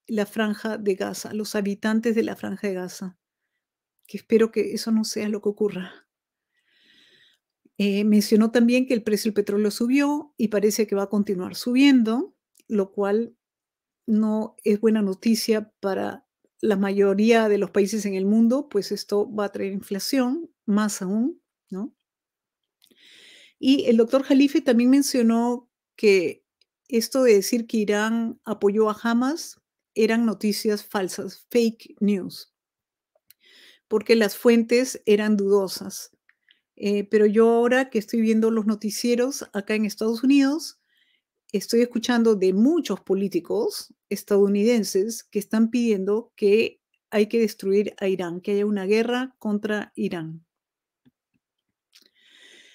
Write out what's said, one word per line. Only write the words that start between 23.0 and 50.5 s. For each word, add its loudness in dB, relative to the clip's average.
Y 2
el 4
doctor 2
Jalife 4
también 2
mencionó 0
que 2
esto -2
de 6
decir 0
que -4
Irán -2
apoyó 0
a -4
Hamas -2
eran 2
noticias -2
falsas, -8
fake -2
news, -4
porque 2
las 0
fuentes 2
eran 2
dudosas. -2
Eh, -2
pero 4
yo 4
ahora 2
que -2
estoy -4
viendo 2
los -2
noticieros -2
acá -4
en 0
Estados -4
Unidos, 2
estoy 0
escuchando 2
de 0
muchos 2
políticos -4
estadounidenses 0
que -8
están 0
pidiendo -2
que 2
hay 2
que 0
destruir 0
a -2
Irán, -4
que -6
haya 0
una -2
guerra -2
contra -6
Irán. -8